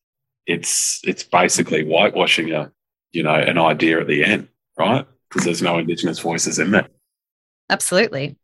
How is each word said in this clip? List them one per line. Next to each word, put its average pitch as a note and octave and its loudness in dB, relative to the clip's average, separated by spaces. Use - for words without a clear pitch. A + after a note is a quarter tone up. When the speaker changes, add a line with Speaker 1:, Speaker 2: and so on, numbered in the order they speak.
Speaker 1:
It's, - -4
it's - -4
basically F2 0
whitewashing E2 2
a, D2+ -4
you E2 -4
know, D#2 2
an D#2+ 2
idea D#2+ 2
at D#2 -4
the D2+ 2
end, G#2 0
right? A2+ 0
'Cause - -2
there's E2 -2
no F2 0
Indigenous E2 -4
voices E2 -4
in E2 0
there. - 2
Speaker 2:
Absolutely. D3 0